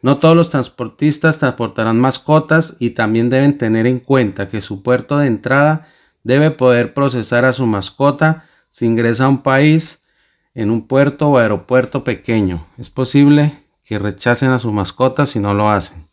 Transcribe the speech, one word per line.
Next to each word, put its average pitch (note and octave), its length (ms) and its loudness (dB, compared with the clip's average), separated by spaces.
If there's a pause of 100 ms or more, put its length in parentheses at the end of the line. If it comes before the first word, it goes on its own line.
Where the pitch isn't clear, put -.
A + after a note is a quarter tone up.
No C#3 160 2
todos D#3+ 200 4
los E3+ 120 2
transportistas D3 880 -2
transportarán A2+ 600 -2
mascotas D#3 800 0
y A#2 120 -2
también A2+ 380 -2
deben C#3+ 280 2
tener A2 280 0
en B2+ 140 0
cuenta G#2+ 480 -2
que G#2 140 -10
su G2 200 -12
puerto B2 360 -2
de C#3+ 100 0
entrada C#3+ 600 0 (360)
debe C#3+ 280 2
poder A#2+ 420 0
procesar B2 500 -2
a C3 80 2
su B2 140 -2
mascota C#3+ 800 0 (220)
si - 180 -8
ingresa A#2 380 0
a C3+ 60 2
un C3+ 120 0
país D3+ 600 0 (520)
en G#2+ 160 -4
un A2 160 -2
puerto C#3+ 440 0
o C#3 80 4
aeropuerto A#2+ 680 0
pequeño. G2 640 -4 (100)
Es A#2+ 120 -16
posible D3 760 2 (220)
que G#2+ 140 -6
rechacen A#2+ 500 -2
a B2+ 100 0
su A2+ 100 -6
mascota B2+ 560 -2
si - 140 -6
no G2+ 140 -2
lo G#2 160 0
hacen. G2 440 -4